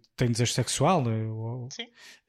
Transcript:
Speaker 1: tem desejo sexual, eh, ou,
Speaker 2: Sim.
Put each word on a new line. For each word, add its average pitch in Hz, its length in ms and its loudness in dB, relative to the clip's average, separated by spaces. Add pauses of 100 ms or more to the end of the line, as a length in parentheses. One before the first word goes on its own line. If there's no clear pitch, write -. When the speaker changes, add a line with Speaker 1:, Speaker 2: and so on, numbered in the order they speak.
(140)
Speaker 1:
tem 123 160 2
desejo 117 220 2
sexual, 143 580 2
eh, 110 160 -2
ou, 113 460 -8
Speaker 2:
Sim. 117 140 -12 (420)